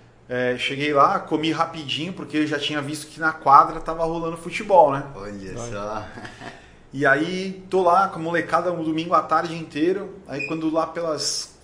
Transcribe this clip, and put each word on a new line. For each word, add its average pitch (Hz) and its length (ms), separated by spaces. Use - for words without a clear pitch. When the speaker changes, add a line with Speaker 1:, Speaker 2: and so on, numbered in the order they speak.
Speaker 1:
É, 123 300
cheguei 143 340
lá, 160 260
comi 160 320
rapidinho, 156 640
porque 151 240
eu 151 100
já 143 120
tinha 147 220
visto 143 260
que - 120
na 160 140
quadra 160 460
tava 165 260
rolando 165 320
futebol, 170 560
né? 139 100
Speaker 2:
Olha 101 160
Speaker 3:
Olha. 120 140
Speaker 2:
só. 104 340
Speaker 1:
E 135 140
aí, 185 640
tô 185 140
lá 180 240
com 185 120
a - 20
molecada 165 500
no 165 120
domingo 160 300
à 156 80
tarde 160 340
inteiro. 170 600
Aí 135 200
quando 160 240
lá 160 160
pelas 160 760